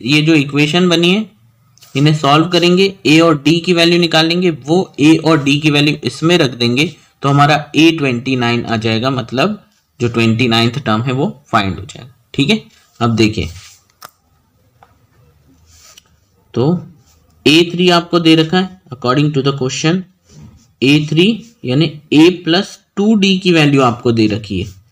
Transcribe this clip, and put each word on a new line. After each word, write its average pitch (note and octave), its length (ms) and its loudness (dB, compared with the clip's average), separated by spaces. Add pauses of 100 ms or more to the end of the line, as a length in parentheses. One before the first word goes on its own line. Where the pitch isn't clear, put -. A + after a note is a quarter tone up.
ये D3+ 180 2
जो D#3+ 140 2
इक्वेशन D3 520 0
बनी E3+ 220 2
है G#3+ 180 -2 (680)
इन्हें D3 220 2
सॉल्व D3+ 320 2
करेंगे, F3+ 460 2 (120)
ए D3+ 140 4
और D#3+ 220 2
डी E3 180 2
की F3+ 120 -2
वैल्यू E3+ 280 2
निकाल D#3+ 260 0
लेंगे, F3 240 0
वो D3+ 500 -4
ए D#3 180 6
और D3+ 260 0
डी C#3+ 160 0
की D3+ 100 0
वैल्यू D3 340 0
इसमें E3 340 -2
रख B2+ 180 0
देंगे A#2+ 380 -2 (280)
तो C#3+ 60 -2
हमारा C#3+ 480 2
ए D#3+ 160 4
ट्वेंटी C3 440 -4
नाइन A#2+ 300 -2
आ A2+ 120 -4
जाएगा, A2+ 340 -2
मतलब C3+ 500 -4 (380)
जो A#2+ 80 0
ट्वेंटी A2+ 400 0
नाइन्थ A#2 300 -2
टर्म A2 240 -2
है C3 100 -4
वो C#3 140 -2 (240)
फाइंड G2 280 -2
हो G2 60 -14
जाएगा, - 280 -20 (220)
ठीक D3+ 160 -2
है। G#3+ 120 0 (380)
अब A#2 160 0
देखिए G#2 320 0 (3000)
तो A#2+ 120 -2 (800)
ए E3+ 260 2
थ्री F3+ 180 0
आपको E3+ 300 0
दे D#3+ 160 4
रखा D#3+ 220 0
है F#3 300 -6
according C#3+ 440 -2
to C3+ 100 -2
the C#3+ 160 -2
question, D#3 440 -4 (800)
ए D3 280 2
थ्री E3 160 2 (380)
यानी C#3 240 -2 (260)
A D#3 140 6 (120)
plus F3 360 -4 (200)
टू G#3+ 200 0
डी G3 220 2
की F#3 140 0
वैल्यू C#3+ 300 2
आपको A#2 300 0
दे A2+ 160 2
रखी G2 320 -6
है G#2 80 -8 (240)